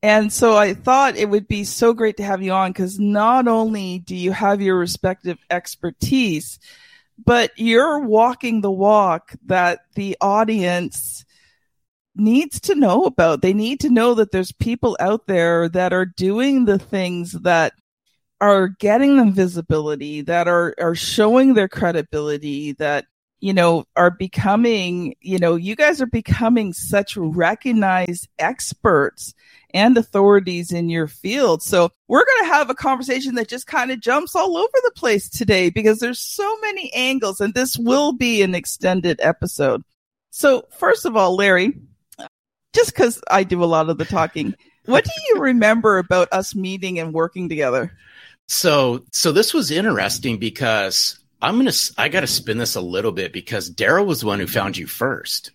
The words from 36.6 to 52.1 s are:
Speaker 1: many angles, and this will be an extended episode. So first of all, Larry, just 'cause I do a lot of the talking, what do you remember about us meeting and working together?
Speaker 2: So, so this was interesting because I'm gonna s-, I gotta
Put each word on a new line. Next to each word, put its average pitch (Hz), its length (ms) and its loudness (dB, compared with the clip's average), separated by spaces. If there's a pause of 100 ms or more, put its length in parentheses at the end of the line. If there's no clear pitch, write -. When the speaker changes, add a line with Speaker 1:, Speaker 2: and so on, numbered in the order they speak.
Speaker 1:
many 392 320 -8
angles, 254 480 -2
and 202 120 -2
this 254 240 -2
will 262 360 2
be 233 280 -2
an 185 140 2
extended 175 680 -2
episode. 139 600 -2 (460)
So - 420 2
first - 340 -2
of 226 120 -2
all, 185 180 2
Larry, 196 380 2 (1000)
just 453 200 2
'cause - 340 0
I 196 140 4
do 180 200 0
a - 20 4
lot 160 240 2
of 165 80 -2
the 160 80 -4
talking, 165 500 -4 (300)
what - 180 2
do 659 80 -6 (180)
you 415 120 4
remember 220 560 2
about 180 340 0
us 190 240 -4
meeting 185 440 -6
and 165 140 -8
working 170 360 -4
together? 131 420 -2 (560)
Speaker 2:
So, 135 640 0
so - 200 0
this 208 220 2
was 208 180 -2
interesting 123 680 -2
because 107 800 -2 (240)
I'm 185 160 0
gonna 262 120 2
s-, - 280 -4
I 147 120 -2
gotta 160 180 -2